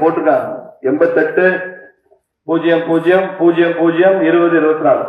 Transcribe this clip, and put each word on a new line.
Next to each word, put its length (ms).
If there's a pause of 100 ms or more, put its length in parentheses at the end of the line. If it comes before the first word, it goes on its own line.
போட்டிருக்காங்க, 480 (400)
எண்பத்தெட்டு 560 (1000)
பூஜ்ஜியம் 400
பூஜ்ஜியம் 400 (120)
பூஜ்ஜியம் 400
பூஜ்ஜியம் 380 (120)
இருபது 300
இருபத்தி 280
நாலு, 200